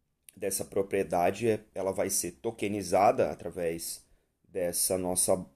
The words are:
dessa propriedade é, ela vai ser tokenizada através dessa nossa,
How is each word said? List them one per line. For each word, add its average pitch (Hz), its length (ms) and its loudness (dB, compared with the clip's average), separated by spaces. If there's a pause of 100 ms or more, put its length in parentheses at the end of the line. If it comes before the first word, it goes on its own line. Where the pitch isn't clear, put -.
(360)
dessa 98 280 -4
propriedade 98 840 0
é, 107 120 0 (120)
ela 95 180 -2
vai 95 200 0
ser - 220 -2
tokenizada 101 960 2
através 85 760 -6 (420)
dessa 90 500 0
nossa, 90 480 2 (100)